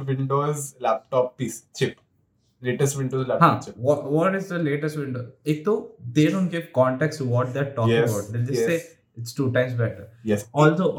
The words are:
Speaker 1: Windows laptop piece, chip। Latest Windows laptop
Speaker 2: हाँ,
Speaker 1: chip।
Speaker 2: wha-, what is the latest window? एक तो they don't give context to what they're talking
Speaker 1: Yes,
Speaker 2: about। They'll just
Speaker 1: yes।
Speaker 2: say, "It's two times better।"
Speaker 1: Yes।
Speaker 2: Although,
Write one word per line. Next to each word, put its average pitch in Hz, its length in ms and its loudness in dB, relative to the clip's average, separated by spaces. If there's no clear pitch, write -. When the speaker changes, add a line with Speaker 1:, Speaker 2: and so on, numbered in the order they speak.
Speaker 1:
Windows 139 560 0
laptop 127 540 0
piece, 110 160 -4
chip। 120 140 0
Latest 135 320 0
Windows 131 280 -2
laptop 120 140 0
Speaker 2:
हाँ, 127 240 4
Speaker 1:
chip। 104 120 -14
Speaker 2:
wha-, 147 160 2
what 190 220 2
is - 140 -8
the 175 140 -4
latest 147 340 -2
window? 123 220 -6
एक 151 120 -4
तो 214 100 2
they 151 180 6
don't 185 200 0
give 165 120 -6
context 131 440 0
to 123 120 -2
what 123 220 0
they're 139 220 -2
talking 117 160 4
Speaker 1:
Yes, 117 200 4
Speaker 2:
about। 101 180 -4
They'll 120 180 -2
just 117 100 0
Speaker 1:
yes। 139 100 2
Speaker 2:
say, 165 60 0
"It's - 180 -12
two 131 80 0
times 123 240 0
better।" - 260 -4
Speaker 1:
Yes। 101 140 0
Speaker 2:
Although, 170 360 6